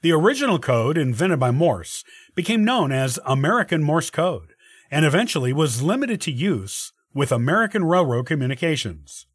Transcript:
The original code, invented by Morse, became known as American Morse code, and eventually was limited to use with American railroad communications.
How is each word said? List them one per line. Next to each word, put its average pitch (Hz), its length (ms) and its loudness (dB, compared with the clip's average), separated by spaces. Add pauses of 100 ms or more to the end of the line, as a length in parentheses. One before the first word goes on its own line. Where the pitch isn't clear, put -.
The 165 100 2
original 214 480 2
code, 123 380 0
invented 143 420 0
by 127 120 2
Morse, 127 520 -2 (320)
became 214 280 0
known 214 280 2
as 131 340 0
American 156 580 0
Morse 151 260 0
code, 156 440 -4 (360)
and 151 160 2
eventually 151 460 2
was 135 300 0
limited 233 400 0
to 160 100 -4
use 127 640 -4 (200)
with 139 180 0
American 185 520 0
railroad 156 420 2
communications. 131 1080 -4